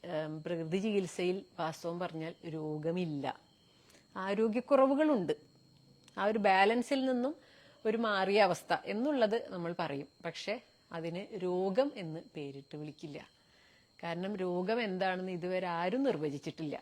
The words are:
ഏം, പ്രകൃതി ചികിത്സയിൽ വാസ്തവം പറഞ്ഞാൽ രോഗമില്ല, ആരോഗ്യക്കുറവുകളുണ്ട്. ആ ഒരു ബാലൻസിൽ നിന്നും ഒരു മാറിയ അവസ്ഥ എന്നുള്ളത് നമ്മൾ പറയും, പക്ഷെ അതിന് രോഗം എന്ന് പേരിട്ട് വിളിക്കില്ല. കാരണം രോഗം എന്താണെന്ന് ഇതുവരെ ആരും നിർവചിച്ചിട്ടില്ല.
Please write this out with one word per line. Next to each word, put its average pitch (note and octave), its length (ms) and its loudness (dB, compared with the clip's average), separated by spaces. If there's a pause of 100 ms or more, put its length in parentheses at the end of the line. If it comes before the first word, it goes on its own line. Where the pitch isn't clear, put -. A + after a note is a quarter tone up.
ഏം, D#3 280 -4 (100)
പ്രകൃതി E3 380 -2
ചികിത്സയിൽ F#3+ 580 0 (160)
വാസ്തവം E3+ 440 -4
പറഞ്ഞാൽ D#3+ 340 -6 (220)
രോഗമില്ല, D#3 680 -2 (920)
ആരോഗ്യക്കുറവുകളുണ്ട്. A#3 1200 4 (800)
ആ F#3+ 80 -2
ഒരു A3 140 2
ബാലൻസിൽ G#3 680 6
നിന്നും B3+ 260 0 (520)
ഒരു A3 140 0
മാറിയ G3+ 420 2
അവസ്ഥ F3+ 320 4 (120)
എന്നുള്ളത് A3+ 520 0 (140)
നമ്മൾ F3 280 -4
പറയും, D3+ 300 -4 (140)
പക്ഷെ F3 320 -6 (380)
അതിന് E3+ 300 -6 (200)
രോഗം F#3+ 540 2
എന്ന് E3 240 -8 (120)
പേരിട്ട് C#3 440 -12
വിളിക്കില്ല. D3+ 420 -12 (840)
കാരണം F3 360 -4
രോഗം F#3 440 0
എന്താണെന്ന് F#3 520 -2
ഇതുവരെ F3+ 360 -2 (120)
ആരും F#3+ 240 0
നിർവചിച്ചിട്ടില്ല. D3+ 760 -2